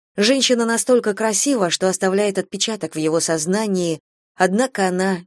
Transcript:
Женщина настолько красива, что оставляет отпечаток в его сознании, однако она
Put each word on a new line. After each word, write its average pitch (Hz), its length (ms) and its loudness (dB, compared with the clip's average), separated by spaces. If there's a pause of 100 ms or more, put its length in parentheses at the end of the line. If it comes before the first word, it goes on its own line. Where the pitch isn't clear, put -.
(160)
Женщина 240 500 2
настолько 226 480 2
красива, 220 560 0
что 185 200 0
оставляет 196 480 0
отпечаток 196 580 -6
в 156 40 -4
его 156 200 0
сознании, 175 800 -2 (380)
однако 196 500 2
она 185 400 0